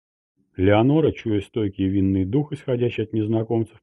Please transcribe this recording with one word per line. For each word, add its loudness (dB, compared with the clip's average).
Леонора, 4
чуя -4
стойкий -4
винный 0
дух, -2
исходящий -2
от -10
незнакомцев, -2